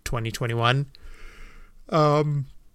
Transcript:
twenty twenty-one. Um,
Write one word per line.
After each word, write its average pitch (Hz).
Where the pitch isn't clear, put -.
twenty 117
twenty-one. 120
Um, 147